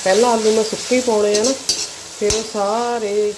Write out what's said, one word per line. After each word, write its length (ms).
ਪਹਿਲਾਂ 280
ਆਲੂ 200
ਮੈਂ 120
ਸੁੱਕੇ 320
ਹੀ 60
ਪਾਉਣੇ 380
ਆ 40
ਨਾ, 80
ਫਿਰ 160
ਉਹ 80
ਸਾਰੇ 840